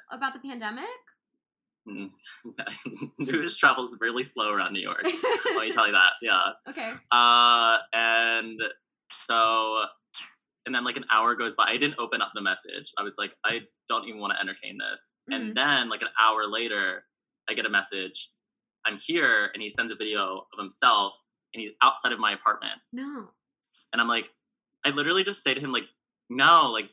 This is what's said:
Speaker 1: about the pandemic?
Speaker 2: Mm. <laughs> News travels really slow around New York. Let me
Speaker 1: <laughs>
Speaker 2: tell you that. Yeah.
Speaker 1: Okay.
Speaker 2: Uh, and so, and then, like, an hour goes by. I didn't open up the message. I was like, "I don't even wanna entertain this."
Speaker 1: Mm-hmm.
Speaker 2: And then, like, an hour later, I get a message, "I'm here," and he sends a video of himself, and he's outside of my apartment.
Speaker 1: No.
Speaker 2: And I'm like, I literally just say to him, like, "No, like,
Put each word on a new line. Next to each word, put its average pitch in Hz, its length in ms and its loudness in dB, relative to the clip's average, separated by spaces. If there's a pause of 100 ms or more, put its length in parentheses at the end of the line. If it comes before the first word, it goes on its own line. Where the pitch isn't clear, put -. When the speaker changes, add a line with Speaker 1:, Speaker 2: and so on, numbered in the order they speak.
(100)
Speaker 1:
about 262 220 -6
the 269 80 -18
pandemic? 240 440 -10 (1040)
Speaker 2:
Mm. 101 220 -12 (340)
<laughs> - 720 -14
News 147 380 -4
travels 127 440 2
really 117 240 -2
slow 107 280 -2
around 98 200 -2
New 98 80 -6
York. 98 240 -6
Let - 520 -2 (100)
me - 60 -2
Speaker 1:
<laughs> - 0 -
Speaker 2:
tell 110 140 4
you 104 60 0
that. 92 200 6 (100)
Yeah. 101 180 2 (280)
Speaker 1:
Okay. 262 240 -10 (200)
Speaker 2:
Uh, 120 640 6 (160)
and 113 680 0 (520)
so, 110 680 2 (840)
and 127 100 -6
then, 123 100 -2
like, 123 120 -4
an 127 160 -8
hour 113 220 4
goes 113 200 -2
by. 110 140 4
I 113 80 2
didn't 147 220 -2
open 113 240 -2
up 101 120 -2
the 110 80 -8
message. 95 560 -6
I 101 40 -4
was 101 160 -8
like, 101 140 -6 (120)
"I 113 160 -2 (280)
don't 113 200 -2
even 107 120 -12
wanna 101 200 -2
entertain 98 380 -8
this." 104 300 -8 (220)
Speaker 1:
Mm-hmm. 277 40 -4 (140)
Speaker 2:
And 214 80 -10
then, 131 320 2
like, 110 140 -6
an 110 60 -2 (120)
hour 110 280 4
later, 104 560 -2 (440)
I 113 60 -4
get 110 120 -2
a 107 40 -6
message, 98 600 -4 (540)
"I'm 104 140 -2
here," 120 560 2
and 107 80 -10
he 107 80 -8
sends 117 220 -4
a 101 40 -10
video 101 560 -4
of - 60 -14
himself, 101 560 2 (400)
and 113 80 -10
he's 104 100 -12 (100)
outside 127 300 4
of 113 60 -4
my 104 140 2
apartment. 107 480 -2 (120)
Speaker 1:
No. 254 360 -12 (640)
Speaker 2:
And 120 100 0
I'm 117 60 0
like, 113 180 -2 (580)
I 143 60 2
literally 151 340 2
just 196 200 -6
say 131 100 0
to 139 60 -4
him, 139 120 -6
like, 120 140 -4 (420)
"No, 143 440 6
like, 110 200 -4